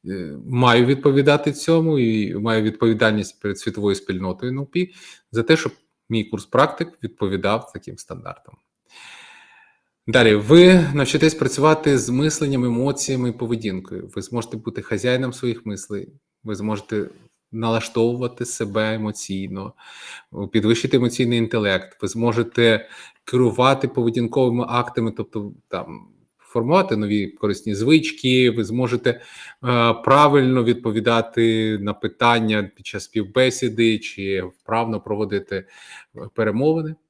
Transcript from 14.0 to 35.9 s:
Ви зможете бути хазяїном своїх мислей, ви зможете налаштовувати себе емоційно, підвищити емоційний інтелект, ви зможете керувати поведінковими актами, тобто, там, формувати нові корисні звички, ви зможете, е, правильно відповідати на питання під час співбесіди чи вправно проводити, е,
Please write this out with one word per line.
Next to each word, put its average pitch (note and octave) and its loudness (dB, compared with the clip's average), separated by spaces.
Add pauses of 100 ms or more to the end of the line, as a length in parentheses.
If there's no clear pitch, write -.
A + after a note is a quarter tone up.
Ви G2+ -8
зможете A#2 -8
бути A2 -10
хазяїном B2 -2
своїх A#2 -6
мислей, G2 -10 (340)
ви G#2+ -6
зможете G#2 -6 (420)
налаштовувати A#2 -2
себе A2 -4
емоційно, G2 -8 (800)
підвищити A2+ 2
емоційний A#2+ 0
інтелект, G#2 -2
ви - -6
зможете A#2 0 (340)
керувати B2+ 2
поведінковими A#2+ 0
актами, A#2 -2
тобто, G#2 -10 (140)
там, A1+ -10 (300)
формувати C3+ 0
нові G#2 -2
корисні G#2 -4
звички, B2+ 2
ви A2+ -2
зможете, A#2+ -2
е, A2+ -6 (720)
правильно C3+ 4
відповідати A2+ 0
на G2+ -4
питання A2 0
під - -20
час - -12
співбесіди A2+ 0
чи G2 -6
вправно A2 -6
проводити, G2+ -6
е, F#2+ -8 (680)